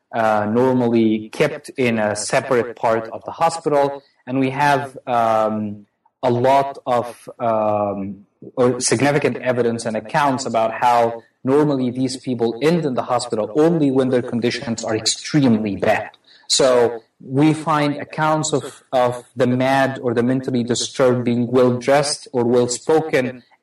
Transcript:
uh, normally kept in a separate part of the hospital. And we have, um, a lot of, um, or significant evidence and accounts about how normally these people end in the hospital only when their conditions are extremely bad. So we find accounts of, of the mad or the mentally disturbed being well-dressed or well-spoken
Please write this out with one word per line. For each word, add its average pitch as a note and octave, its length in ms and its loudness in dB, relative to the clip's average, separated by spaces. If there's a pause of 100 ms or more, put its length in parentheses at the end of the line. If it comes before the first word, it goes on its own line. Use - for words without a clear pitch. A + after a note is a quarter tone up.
(120)
uh, G#2+ 380 0
normally A#2 800 2
kept D3+ 400 -4
in A#2+ 280 -2
a G#2+ 180 -2
separate A#2+ 600 -2
part A2+ 340 -2
of G#2+ 160 -14
the - 60 -10
hospital. C#3+ 720 0 (240)
And C3 120 -2
we C3 120 0
have, C#3 460 0 (100)
um, A2 800 0 (340)
a C3 80 0
lot C3+ 560 2
of, A#2+ 420 -4 (120)
um, G#2 840 -2 (300)
or B2 240 2
significant C3+ 580 0
evidence A#2+ 480 -2
and A2 120 -4
accounts B2+ 480 -2
about A2+ 260 0
how A#2 520 2 (200)
normally C3+ 460 2
these B2+ 260 -4
people A#2 460 -4
end D#3+ 240 2
in C3 80 -2
the A2+ 80 -2
hospital A2+ 540 -4
only D3+ 360 4
when C3 180 2
their B2 120 2
conditions A#2 600 -4
are A2 120 -4
extremely A2 800 0
bad. G2+ 360 -2 (360)
So A#2+ 560 2 (160)
we D3 340 2
find D3 440 -2
accounts D#3 560 -2
of, C3+ 300 -6 (100)
of B2 320 0 (100)
the B2 120 2
mad C3 540 0
or B2 120 0
the A#2 100 0
mentally B2+ 400 0
disturbed B2 600 0
being A#2+ 220 0
well-dressed B2+ 840 2
or A#2+ 140 0
well-spoken B2+ 960 0 (200)